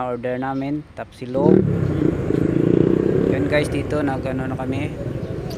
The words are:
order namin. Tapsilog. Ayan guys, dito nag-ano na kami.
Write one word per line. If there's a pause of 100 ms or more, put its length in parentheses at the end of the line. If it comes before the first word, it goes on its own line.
order
namin.
Tapsilog. (1800)
Ayan
guys,
dito
nag-ano
na
kami. (640)